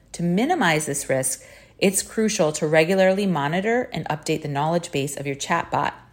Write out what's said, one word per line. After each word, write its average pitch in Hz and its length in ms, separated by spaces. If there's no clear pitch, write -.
To - 100
minimize 175 640
this 147 240
risk, 131 320
it's 196 240
crucial 208 480
to 151 160
regularly 190 580
monitor 190 680
and 156 160
update 151 320
the 147 80
knowledge 156 420
base 143 240
of 139 100
your 139 120
chatbot. - 560